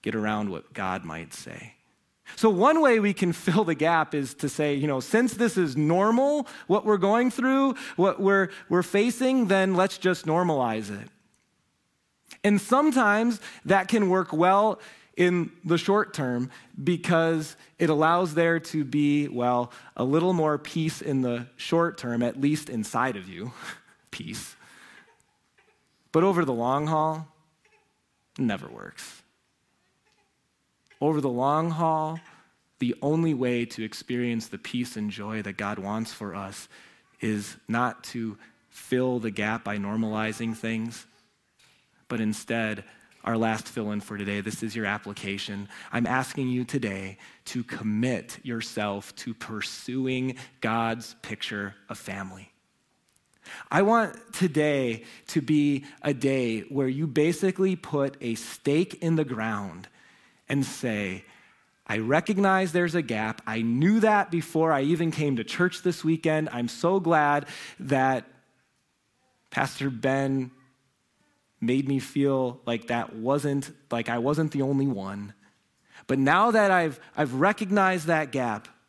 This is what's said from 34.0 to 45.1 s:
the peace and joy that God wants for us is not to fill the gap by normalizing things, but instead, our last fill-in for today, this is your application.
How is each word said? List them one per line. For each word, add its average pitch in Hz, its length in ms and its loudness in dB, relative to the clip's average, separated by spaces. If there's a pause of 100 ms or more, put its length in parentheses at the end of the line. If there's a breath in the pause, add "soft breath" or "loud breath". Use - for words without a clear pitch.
the 98 100 -14
peace 123 400 -8
and 107 140 -4
joy 107 320 -8
that 98 160 -8
God 101 200 -4
wants 107 360 -6
for 101 200 -10
us 95 320 -12 (540 loud breath)
is 107 360 -4 (120)
not 117 360 -2
to 113 340 -8 (320 soft breath)
fill 127 480 -2
the 110 120 -4
gap 107 340 -4
by 104 120 -6
normalizing 110 800 -4
things, 113 500 -6 (1040 soft breath)
but 110 140 -2
instead, 107 640 -2 (380 soft breath)
our 113 140 0
last 113 320 0
fill-in 104 320 -4
for 104 160 -10
today, 101 240 -4
this 107 220 -6
is 110 120 -6
your 113 120 -4
application. 101 840 -6 (240 loud breath)